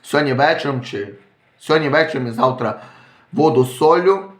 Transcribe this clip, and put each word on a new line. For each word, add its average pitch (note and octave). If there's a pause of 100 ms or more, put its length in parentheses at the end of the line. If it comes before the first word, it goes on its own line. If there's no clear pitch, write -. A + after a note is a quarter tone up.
сьогодні D3
вечором C#3
чи G2+ (460)
сьогодні D#3
вечором C#3+
і A#2
завтра A#2+ (500)
воду C3
з -
солью. F3+